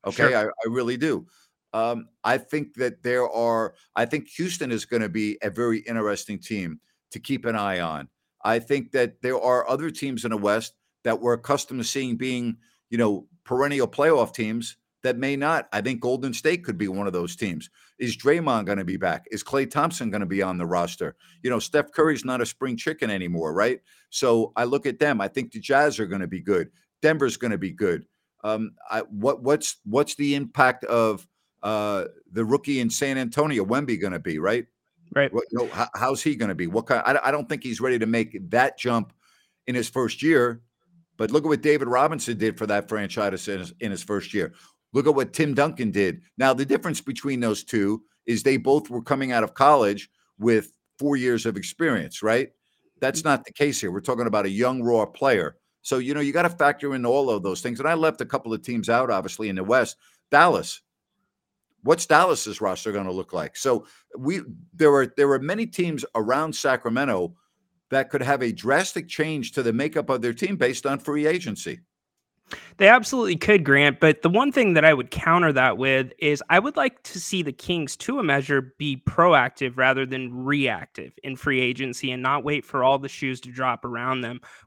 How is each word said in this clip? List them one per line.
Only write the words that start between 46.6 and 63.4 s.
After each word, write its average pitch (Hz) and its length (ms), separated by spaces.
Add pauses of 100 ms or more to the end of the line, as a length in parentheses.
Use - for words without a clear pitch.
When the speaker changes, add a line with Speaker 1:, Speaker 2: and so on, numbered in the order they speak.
Speaker 1:
difference - 340
between 131 400
those 110 240
two 107 380 (240)
is 117 160
they 135 160
both 139 320
were 120 140
coming 135 280
out 113 120
of 104 100
college 123 560 (300)
with 110 340 (240)
four 143 180
years 120 300
of 104 120
experience, 104 680
right? 117 260 (520)
That's 131 220
not 139 220
the - 80
case 147 260
here. 92 120
We're 95 100
talking 120 260
about 104 180
a 98 40
young, 123 320
raw 117 240
player. 104 520 (240)
So, - 160
you 127 160
know, 147 80
you 143 120
gotta 170 160
factor 143 460
in 123 100
all 131 240
of 101 140
those 92 180
things. 120 180
And 139 100
I 165 40
left 160 280
a - 40
couple 117 280
of 107 80
teams 113 280
out, 123 200
obviously, 98 400
in 92 60
the 92 80
West. 117 340 (320)
Dallas. 147 520 (1040)
What's 165 220
Dallas's 151 560
roster 98 300
gonna 95 200
look 92 220
like? 80 240